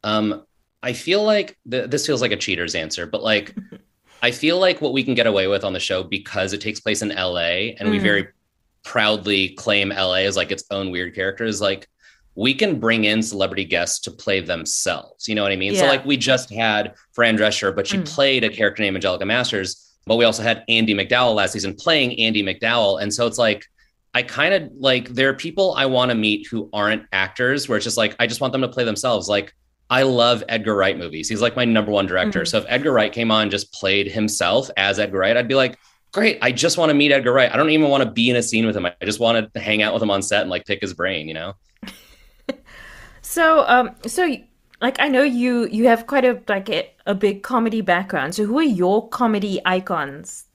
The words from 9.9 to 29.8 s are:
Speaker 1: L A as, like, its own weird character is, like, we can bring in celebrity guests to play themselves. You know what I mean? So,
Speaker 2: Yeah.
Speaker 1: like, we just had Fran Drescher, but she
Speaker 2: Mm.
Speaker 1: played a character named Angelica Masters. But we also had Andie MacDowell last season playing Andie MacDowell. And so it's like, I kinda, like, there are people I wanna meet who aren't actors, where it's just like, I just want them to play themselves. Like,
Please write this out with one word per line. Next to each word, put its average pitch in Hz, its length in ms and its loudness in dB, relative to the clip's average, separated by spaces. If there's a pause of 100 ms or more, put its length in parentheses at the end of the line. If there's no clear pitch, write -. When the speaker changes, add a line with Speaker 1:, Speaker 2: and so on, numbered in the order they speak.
Speaker 1:
L 92 240 -2
A 95 120 2
as, 101 100 -2
like, 90 160 -2
its 92 180 -8
own 98 200 -4
weird 90 240 -8
character 98 300 -4
is, 104 160 -4
like, 98 280 -2 (480)
we 127 180 2
can 190 240 0
bring 113 260 2
in 110 180 2
celebrity 95 420 -2
guests 85 360 -2
to - 100 -10
play 98 300 -2
themselves. 82 880 -6
You 110 80 -4
know 104 80 0
what 101 100 0
I 95 40 -2
mean? 95 180 -4
So, 185 100 2
Speaker 2:
Yeah. 139 60 4
Speaker 1:
like, 135 160 0
we 143 100 2
just 123 360 0
had 107 420 0 (200)
Fran 113 220 4
Drescher, 104 380 2
but 98 120 -2
she 196 120 -2
Speaker 2:
Mm. 175 60 -2 (100)
Speaker 1:
played 135 300 2
a 107 60 0
character 107 320 0
named 95 140 0
Angelica 92 300 -2
Masters. 107 680 -4 (120)
But 110 100 2
we 120 80 4
also 110 180 2
had 113 260 0
Andie 113 260 2
MacDowell 117 400 2
last 98 200 0
season 98 200 -6
playing 143 460 0
Andie 110 220 2
MacDowell. 101 600 0
And 101 100 -4
so 120 140 0
it's 113 120 -4
like, 107 260 0 (500)
I 123 80 0
kinda, 156 460 -2 (100)
like, 127 320 2
there 131 200 2
are 135 40 -2
people 170 420 -2
I 135 100 0
wanna 127 280 2
meet 107 320 0
who 107 260 -8
aren't 104 300 -2 (100)
actors, 123 560 -2
where 117 80 0
it's 104 80 -2
just 113 120 -4
like, 110 240 0
I 120 60 2
just 117 140 -6
want 131 120 -2
them 131 100 -2
to 127 60 -2
play 127 160 -4
themselves. 107 440 -2
Like, 101 240 -2 (380)